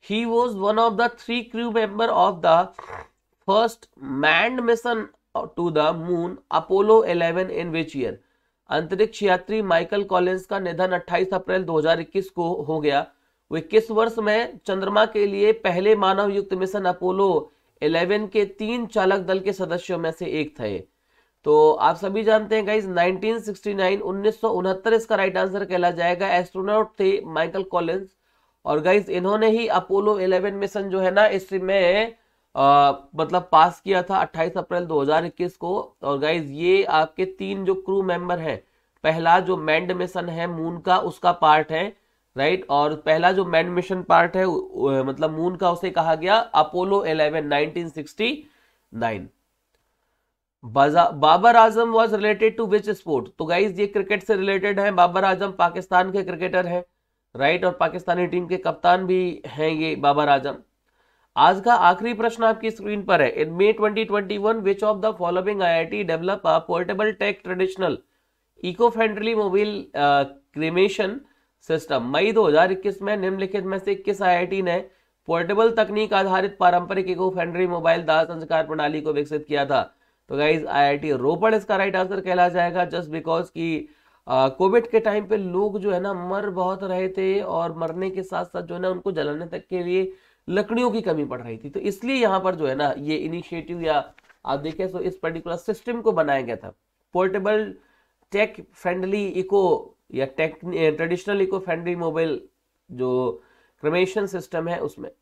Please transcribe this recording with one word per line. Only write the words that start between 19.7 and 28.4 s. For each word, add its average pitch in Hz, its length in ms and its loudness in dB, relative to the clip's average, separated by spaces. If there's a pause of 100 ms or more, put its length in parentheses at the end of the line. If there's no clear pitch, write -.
में 165 140 -2
से 170 140 -8
एक 151 340 -6
थे? 104 200 -6 (640)
तो 151 280 6
आप 160 240 4
सभी 196 280 -4
जानते 220 320 2
हैं 208 120 0
गाइस, 214 180 0
नाइनटीन 190 540 0
सिक्सटी 208 340 -8
नाइन, 196 280 0
उन्नीस 196 400 -2
सौ 226 80 0
उनहत्तर 190 440 0
इसका 226 220 2
राइट 190 220 0
आंसर 190 280 -2
कहला 175 260 2
जाएगा। 175 360 -2
एस्ट्रोनॉट 190 720 0
थे 196 260 2
माइकल 170 380 -4
कॉलिंस। 185 520 -4 (500)